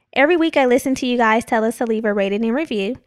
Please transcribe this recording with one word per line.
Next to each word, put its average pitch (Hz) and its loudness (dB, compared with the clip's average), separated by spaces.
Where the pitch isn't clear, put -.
Every 302 2
week 320 0
I 269 4
listen 262 0
to 262 -6
you 247 -2
guys 226 2
tell 220 0
us 226 -2
to 247 -2
leave 226 -2
a 208 0
rating 202 0
and 226 0
review. 226 -4